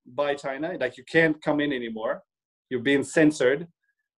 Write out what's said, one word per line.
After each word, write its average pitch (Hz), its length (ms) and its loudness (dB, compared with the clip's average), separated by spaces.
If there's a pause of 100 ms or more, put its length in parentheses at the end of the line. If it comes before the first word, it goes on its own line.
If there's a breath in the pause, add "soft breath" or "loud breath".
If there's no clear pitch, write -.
by 143 300 -2
China, 147 460 -6
like, 127 160 -4
you 127 80 -20
can't 160 360 2
come 147 200 0
in 147 120 -2
anymore, 120 500 -6 (460)
you're 127 120 -4
being 139 240 2
censored, 151 640 2 (520)